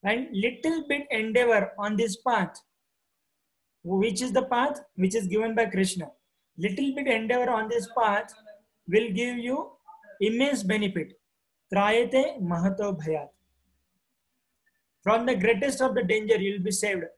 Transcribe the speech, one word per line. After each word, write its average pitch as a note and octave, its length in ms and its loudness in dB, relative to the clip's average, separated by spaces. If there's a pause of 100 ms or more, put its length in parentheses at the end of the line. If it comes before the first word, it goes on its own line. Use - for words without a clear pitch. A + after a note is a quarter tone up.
And A3+ 280 -2
little B3+ 560 -2
bit C#4+ 220 -2
endeavor A3 680 2
on G#3 160 -2
this G#3 220 0
path, A3 440 -2 (1200)
which F#3+ 380 0
is B3+ 100 -2
the A3+ 120 2
path C4 380 0 (120)
which F#3+ 220 0
is G#3+ 100 0
given A3 300 0
by A3+ 100 4
Krishna. F#3 460 -2 (480)
Little C4 360 -2
bit C#4 100 -4
endeavor B3 460 0
on G#3+ 180 0
this A3+ 260 -2
path G#3+ 380 0 (540)
will A3 260 2
give A#3+ 240 -2
you B3+ 360 -4 (460)
immense A#3 440 2
benefit. F#3+ 500 -2 (580)
Trayate A#3 680 2
mahato F3+ 580 0
bhayat. D3+ 280 -4 (1800)
From A#3 240 2
the B3+ 80 2
greatest A#3 460 2
of C4 120 2
the G3 100 0
danger, G#3+ 340 2
you G3 160 0
will F#3+ 100 -4
be G#3 80 -2
saved. F#3+ 320 -2 (140)